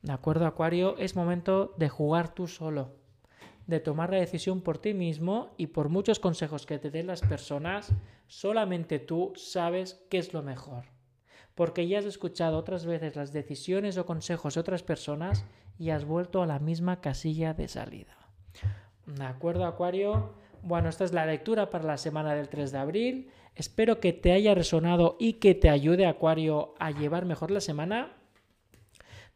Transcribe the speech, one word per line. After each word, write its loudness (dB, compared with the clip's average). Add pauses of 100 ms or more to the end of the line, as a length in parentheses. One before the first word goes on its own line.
¿De -6
acuerdo, 0
Acuario? 2
Es -4
momento 2
de 2
jugar 0
tú -6
solo, -6 (720)
de 0
tomar -2
la 2
decisión 0
por -2
ti -2
mismo -2
y -4
por 0
muchos 2
consejos -2
que -6
te -8
den -6
las -6
personas, 0 (340)
solamente -2
tú -2
sabes -4
qué 0
es -4
lo -6
mejor. -10 (720)
Porque 0
ya 2
has -4
escuchado -2
otras -4
veces -4
las -6
decisiones -4
o -4
consejos -4
de 0
otras -2
personas -2 (340)
y -2
has 0
vuelto -2
a 0
la 0
misma -2
casilla -2
de -6
salida. -12 (880)
¿De -10
acuerdo, -2
Acuario? 0 (300)
Bueno, 0
esta -2
es 0
la 2
lectura 0
para -4
la 0
semana -2
del -4
tres -4
de -4
abril. -2 (240)
Espero 0
que 2
te 4
haya 8
resonado 4
y 2
que 8
te 6
ayude, 6
Acuario, 2
a -2
llevar 0
mejor -4
la 0
semana. -4 (1200)